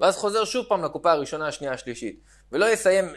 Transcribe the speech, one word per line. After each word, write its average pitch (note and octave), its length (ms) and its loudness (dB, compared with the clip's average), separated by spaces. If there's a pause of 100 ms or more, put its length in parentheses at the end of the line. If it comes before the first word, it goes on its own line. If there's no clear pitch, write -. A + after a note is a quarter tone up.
ואז F#3 160 4
חוזר G#3 280 0
שוב B3+ 240 -4
פעם F3+ 160 0
לקופה D#3 280 0
הראשונה, D3+ 360 -2
השנייה, C#3 240 -6
השלישית. A#2+ 480 -10 (320)
ולא G3 180 2
יסיים F#3+ 460 2